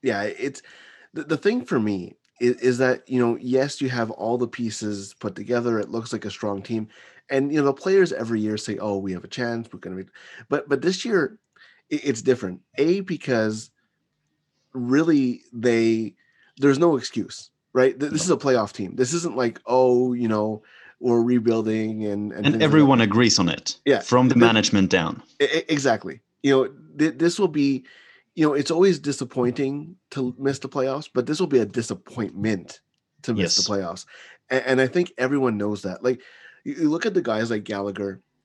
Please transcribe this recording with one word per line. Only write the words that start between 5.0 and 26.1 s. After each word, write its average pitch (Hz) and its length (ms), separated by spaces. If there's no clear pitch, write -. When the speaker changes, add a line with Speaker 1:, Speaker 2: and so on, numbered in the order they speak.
Speaker 1:
put 98 160
together. 117 420
It 101 140
looks 113 200
like 113 140
a 101 60
strong 101 320
team. 110 240
And, 139 240
you 156 60
know, 143 60
the 139 80
players 185 380
every 113 300
year 107 160
say, 104 220
"Oh, 104 180
we 98 140
have 90 120
a - 40
chance. 117 440
We're - 100
gonna 92 160
be," 95 120
but, 240 180
but 139 140
this 185 240
year, 190 320
i-, 147 120
it's 117 200
different. 104 380
A, 170 220
because 117 680
really 135 680
they, 113 600
there's 139 220
no 165 180
excuse. - 540
Right? 127 280
Th-, 143 120
this 156 160
Speaker 2:
No. 180 80
Speaker 1:
is 143 60
a - 40
playoff 120 280
team. 95 220
This 127 180
isn't 165 240
like, 120 300
"Oh, 127 460
you 120 140
know, 107 360
we're 120 220
rebuilding," 110 840
and, 104 280
and - 20
Speaker 2:
And - 0
Speaker 1:
things 104 120
like 143 140
that. 160 60
Speaker 2:
everyone 143 340
agrees 113 380
on 90 100
it. - 380
Speaker 1:
Yeah. 135 140
Speaker 2:
From 127 280
the 120 60
Speaker 1:
Th-, 120 100
Speaker 2:
management 104 460
down. 80 320
Speaker 1:
e-, 143 60
e-, 143 240
exactly. 131 500